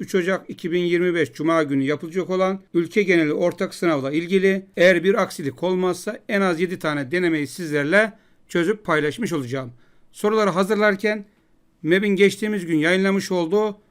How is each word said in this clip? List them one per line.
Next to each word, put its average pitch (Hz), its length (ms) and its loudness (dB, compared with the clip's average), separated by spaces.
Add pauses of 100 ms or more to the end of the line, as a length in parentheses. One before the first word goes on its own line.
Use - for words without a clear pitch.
Üç - 140 -6
Ocak 185 360 -2
iki 175 220 -8
bin 180 80 0
yirmi 175 340 0
beş 165 180 -2
Cuma 160 300 0
günü 139 200 0
yapılacak 160 480 -4
olan 190 320 -2 (120)
ülke 170 280 0
geneli 170 300 2
ortak 180 420 -2
sınavla 143 380 -2
ilgili 190 540 0 (100)
eğer 175 280 4
bir 196 180 2
aksilik - 400 -6
olmazsa 185 560 -2 (100)
en 202 120 0
az 180 200 0
yedi 175 180 -2
tane 147 320 -4
denemeyi 165 360 0
sizlerle 160 680 0 (360)
çözüp 180 360 -2
paylaşmış 151 480 -2
olacağım. 131 400 -6 (400)
Soruları 214 380 0
hazırlarken 202 720 0 (580)
meb'in 190 340 2
geçtiğimiz 196 500 2
gün 160 120 0
yayınlamış 190 540 2
olduğu 202 460 0 (120)